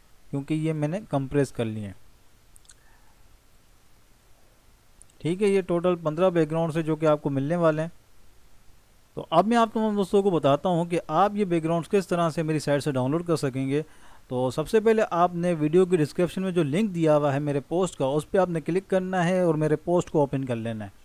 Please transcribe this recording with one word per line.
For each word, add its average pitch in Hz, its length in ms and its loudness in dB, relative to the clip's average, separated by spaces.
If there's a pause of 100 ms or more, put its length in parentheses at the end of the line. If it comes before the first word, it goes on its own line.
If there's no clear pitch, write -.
(300)
क्योंकि 139 260 -4
ये 156 160 -2
मैंने 156 280 -4 (100)
कंप्रेस 139 420 -2
कर 120 120 -4
लिए 110 220 -6
हैं। 98 100 -14 (3250)
ठीक 185 200 -2
है, 208 80 2
ये 196 120 2
टोटल 180 320 0
पन्द्रह 170 360 0
बैकग्राउंड 160 460 0
है 170 60 0
जो 156 140 -2
कि 156 100 -2
आपको 151 240 2
मिलने 139 260 -2
वाले 160 260 2
हैं। 165 100 -8 (1200)
तो - 160 -12
अब 170 120 6
मैं 226 120 2
आप 233 180 2
तमाम 220 220 0
दोस्तों 202 260 2
को 202 80 2
बताता 147 380 2
हूँ 175 200 0
कि 170 100 -2 (120)
आप 190 260 2
ये 208 80 0
बैकग्राउंड्स 170 440 -2
किस 196 200 0
तरह 170 220 0
से 165 120 -4
मेरी 156 180 -2
साइट 143 220 0
से 151 100 -2
डाउनलोड 135 340 0
कर 170 100 2
सकेंगे। 135 460 -2 (480)
तो 127 200 0
सबसे 156 300 0
पहले 220 220 4
आपने 175 520 0
वीडियो 156 320 4
की 180 100 2
डिस्क्रिप्शन 170 460 -2
में 190 120 -4
जो 175 80 2
लिंक 170 280 0
दिया 160 240 2
हुआ 147 180 2
है 139 80 0
मेरे 143 200 -2
पोस्ट 170 380 -4
का, - 100 0
उस 147 160 0
पर - 140 0
आपने 180 220 2
क्लिक 175 260 -4
करना 185 360 -2
है 180 240 2
और 160 100 2
मेरे 151 200 2
पोस्ट 170 340 0
को 156 120 2
ओपन 139 220 0
कर 123 120 -4
लेना 113 280 -6
है। 98 80 -14 (120)